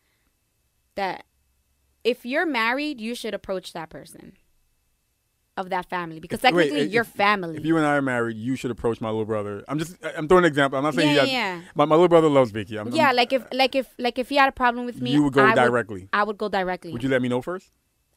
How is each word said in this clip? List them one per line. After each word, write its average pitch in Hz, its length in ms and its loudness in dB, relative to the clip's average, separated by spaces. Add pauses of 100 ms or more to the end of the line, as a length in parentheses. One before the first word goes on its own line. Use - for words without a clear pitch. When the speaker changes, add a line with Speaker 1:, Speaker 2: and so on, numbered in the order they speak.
(960)
Speaker 1:
that 190 300 -8 (760)
if 247 220 -2
you're 294 220 -2
married, 269 520 -2
you 226 160 -8
should 220 200 -8
approach 185 400 -10
that 160 160 -12
person - 420 -20 (1300)
of 190 100 -8
that 180 220 -4
family, 165 280 -8
because 175 240 -8
Speaker 2:
If, 254 120 6
wait, 175 140 4
Speaker 1:
technically 285 180 -2
Speaker 2:
if, 185 60 -6
Speaker 1:
you're 233 100 2
Speaker 2:
if, 220 60 -12
Speaker 1:
family. 196 500 -2
Speaker 2:
if 147 80 -6
you 165 100 4
and 156 80 2
I 147 120 2
are 143 60 0
married, 117 360 -2
you 123 180 -4
should 127 140 -6
approach 113 320 -4
my 113 80 -4
little 110 160 -4
brother. 104 420 -6
I'm 143 100 -4
just, 160 240 -10
I, 156 140 -8
I'm 156 120 -4
throwing 180 160 6
an 165 40 4
example. 139 300 2
I'm 139 60 0
not - 100 0
saying 294 140 2
Speaker 1:
Yeah, 294 60 2
Speaker 2:
he 285 40 4
has, 277 100 4
Speaker 1:
yeah, 220 280 -2
yeah. 170 60 -12 (120)
Speaker 2:
my, 147 100 2
my 156 120 4
little 175 120 8
brother 165 220 6
loves 131 220 4
Vicky. 107 260 -6
I'm, 107 160 -8
Speaker 1:
Yeah, 302 160 2
Speaker 2:
I'm 247 60 0
Speaker 1:
like, 247 180 0
if, 240 180 -2
like, 262 220 0
if, 269 240 -4
like, 240 200 -4
if 247 120 -6
he 285 60 -4
had 277 120 4
a 262 40 -2
problem 247 340 -2
with 226 160 -10
me, 127 100 -4
Speaker 2:
You 147 120 4
would 135 100 -2
go 143 100 6
Speaker 1:
I 220 40 6
would, 226 80 4
Speaker 2:
directly. 113 580 0
Speaker 1:
I 202 100 2
would 208 140 -4
go 208 100 -4
directly. 180 440 -6
Speaker 2:
Would 120 100 -8
you 135 80 -2
let 131 100 2
me 127 80 -2
know 123 140 -2
first? 180 280 -10 (460)